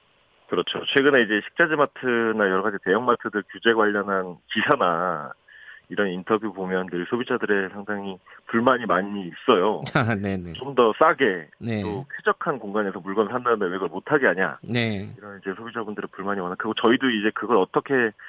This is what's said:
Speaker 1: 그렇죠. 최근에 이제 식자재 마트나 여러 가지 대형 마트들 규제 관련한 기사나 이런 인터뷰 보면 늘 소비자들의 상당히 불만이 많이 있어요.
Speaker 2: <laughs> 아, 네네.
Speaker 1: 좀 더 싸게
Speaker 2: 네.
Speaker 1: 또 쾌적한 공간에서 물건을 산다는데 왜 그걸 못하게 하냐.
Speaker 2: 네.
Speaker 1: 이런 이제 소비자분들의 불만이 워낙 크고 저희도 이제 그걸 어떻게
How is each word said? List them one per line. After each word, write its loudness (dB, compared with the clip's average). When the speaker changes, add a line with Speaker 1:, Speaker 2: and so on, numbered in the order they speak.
Speaker 1:
그렇죠. -2
최근에 4
이제 2
식자재 2
마트나 0
여러 2
가지 -2
대형 4
마트들 0
규제 2
관련한 0
기사나 0
이런 0
인터뷰 -2
보면 -2
늘 -4
소비자들의 0
상당히 -8
불만이 2
많이 -2
있어요. 2
Speaker 2:
<laughs> -4
아, 2
네네. -4
Speaker 1:
좀 -10
더 6
싸게 2
Speaker 2:
네. -4
Speaker 1:
또 -6
쾌적한 -2
공간에서 -4
물건을 0
산다는데 0
왜 -2
그걸 -2
못하게 0
하냐. 0
Speaker 2:
네. -2
Speaker 1:
이런 -16
이제 -6
소비자분들의 -8
불만이 -4
워낙 -4
크고 -4
저희도 4
이제 0
그걸 0
어떻게 2